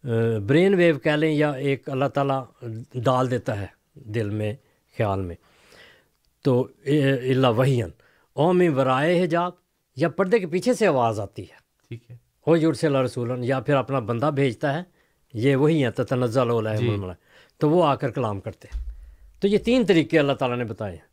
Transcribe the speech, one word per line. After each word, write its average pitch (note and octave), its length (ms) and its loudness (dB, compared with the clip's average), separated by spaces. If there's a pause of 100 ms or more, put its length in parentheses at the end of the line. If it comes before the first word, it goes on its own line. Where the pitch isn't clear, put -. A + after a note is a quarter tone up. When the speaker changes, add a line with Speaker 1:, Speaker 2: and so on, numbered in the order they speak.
Speaker 1:
अ, C3+ 40 -8 (300)
ब्रेन D#3 360 4
वेव E3+ 240 4
कह D3+ 180 0
लें, D#3 160 0
या D3 240 0
एक C#3 340 -4
अल्लाह C3+ 180 -2
ताला C3+ 380 -2 (500)
डाल B2+ 320 0
देता A#2+ 260 -4
है G2+ 200 -8 (240)
दिल G#2+ 320 -6
में, G#2+ 280 -4 (380)
ख्याल G2 240 0
में, F2 160 -8 (1080)
तो B2+ 280 0 (140)
ए-, C#3 300 2
इल्ला B2+ 340 2
वहियन, A#2 420 0 (440)
औ E3 160 2
मिन F3+ 200 4
वराए C3+ 460 2
हिजाब, F3 400 -2 (400)
या D#3+ 100 0
पर्दे G3 320 0
के F3+ 60 -8
पीछे F3+ 280 0
से G#3+ 120 0
आवाज़ A#2 340 2
आती G2 220 -12
है। - 140 -20 (340)
Speaker 2:
ठीक A#2 200 -16
है। - 100 -20 (260)
Speaker 1:
"ओ D#3+ 100 4
युरसिल D3+ 400 2
रसूलन", B2 480 -2
या C3 160 0
फिर C#3+ 140 0
अपना C3+ 260 -2
बंदा A#2 300 -2
भेजता C#3 420 -2
है, F3 140 -6 (480)
ये B2+ 200 2
वही D3+ 260 2
है, B2 100 2
ततनज़्ज़ल B2 600 0
अलैहिमुल A2+ 440 0
Speaker 2:
जी। G2+ 60 -4
Speaker 1:
मलाइका, F2+ 220 -12 (380)
तो D#3 80 2
वो E3+ 120 4
आकर C#3 300 0
कलाम G#2+ 300 -4
करते - 320 -14
हैं। - 140 -8 (560)
तो G3 60 2
ये G3+ 100 2
तीन A#3 260 2
तरीके D#3+ 340 4
अल्लाह C#3 180 2
ताला B2 200 -2
ने B2 80 -4
बताए G#2 300 -8
हैं D#2+ 180 -20